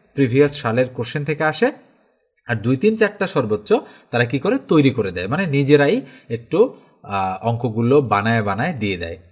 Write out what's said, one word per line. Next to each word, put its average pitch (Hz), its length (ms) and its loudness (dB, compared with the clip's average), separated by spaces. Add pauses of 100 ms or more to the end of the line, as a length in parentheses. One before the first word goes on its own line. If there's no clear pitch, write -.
(140)
প্রিভিয়াস 139 380 4
সালের 123 360 -2
কোশ্চেন 123 360 -8
থেকে 156 200 -4
আসে, 190 280 0 (760)
আর 120 100 -4
দুই 117 200 0
তিন 214 200 2
চারটা 208 300 -2
সর্বোচ্চ 113 460 -2 (380)
তারা 120 140 0
কি 120 140 -2
করে? 214 200 0
তৈরি 151 320 2
করে 107 220 -2
দেয়, 90 140 -6
মানে 160 200 -4
নিজেরাই 143 540 4 (280)
একটু, 165 460 0 (280)
আহ, 95 440 -4
অঙ্কগুলো 117 540 0
বানায় 110 420 0
বানায় 104 300 -2
দিয়ে 101 240 -4
দেয়। 85 200 -10 (160)